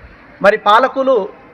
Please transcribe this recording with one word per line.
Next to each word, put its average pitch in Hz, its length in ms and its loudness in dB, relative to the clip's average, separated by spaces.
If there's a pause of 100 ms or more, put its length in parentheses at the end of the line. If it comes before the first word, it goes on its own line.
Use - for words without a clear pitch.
(420)
మరి 208 160 2
పాలకులు 254 720 0 (240)